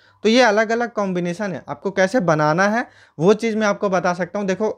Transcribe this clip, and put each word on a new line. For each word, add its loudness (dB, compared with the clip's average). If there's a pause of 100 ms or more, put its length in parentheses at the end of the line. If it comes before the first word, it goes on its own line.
(240)
तो 2
ये 6
अलग-अलग 0
कॉम्बिनेशन -4
है, -10
आपको -8
कैसे 0
बनाना 2
है -2 (320)
वो 4
चीज़ -2
मैं 0
आपको -2
बता 0
सकता -6
हूँ। -2
देखो, -2